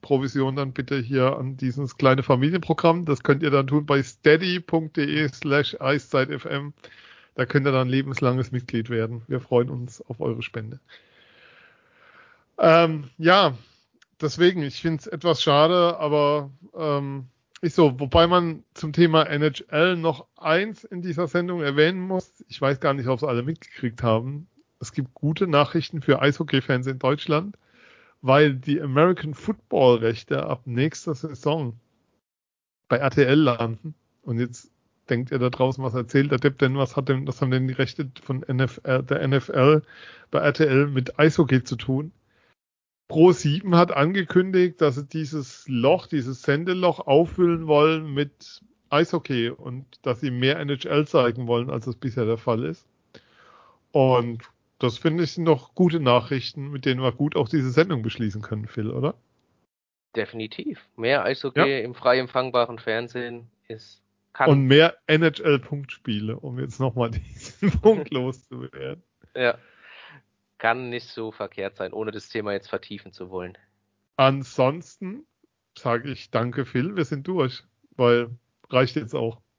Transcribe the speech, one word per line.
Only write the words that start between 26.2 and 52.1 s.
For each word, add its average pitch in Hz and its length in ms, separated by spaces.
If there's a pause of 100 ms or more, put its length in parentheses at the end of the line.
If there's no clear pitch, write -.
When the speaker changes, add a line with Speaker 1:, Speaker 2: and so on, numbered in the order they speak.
Speaker 1:
Eishockey-Fans 135 680
in 131 100
Deutschland, 151 580 (640)
weil 139 340
die 143 260
American 151 540
Football-Rechte 123 1120
ab - 200
nächster 139 500
Saison 143 640 (1120)
bei - 80
R 135 140
T 147 120
L 139 200
landen. 120 520 (280)
Und 117 180
jetzt 123 320 (380)
denkt 123 200
ihr 139 80
da 123 100
draußen, 131 340
was 120 120
erzählt 139 360
der 127 80
Depp 135 200
denn, 131 180
was 135 180
hat 135 140
denn, 135 180
was 135 140
haben 131 100
denn 131 160
die 131 60
Rechte 131 380 (120)
von 135 200
N 127 180
F 131 220
L, 131 200
der 131 200
N 135 100
F 135 160
L 151 340 (480)
bei 143 100
R 147 120
T 156 140
L 139 200
mit 131 320
Eishockey 147 460
zu - 120
tun? 135 360 (960)
Pro 170 220
sieben 175 420
hat 175 160
angekündigt, 180 920
dass 139 140
sie 143 100
dieses 151 600
Loch, 135 420
dieses 131 340
Sendeloch 175 580
auffüllen 165 640
wollen 156 460
mit - 500 (280)
Eishockey 143 580
und 131 380 (160)
dass 120 180
sie 143 100
mehr 127 280
N 147 100
H 139 180
L 147 220
zeigen 123 380
wollen, 120 240
als 127 160
das 123 100
bisher 123 300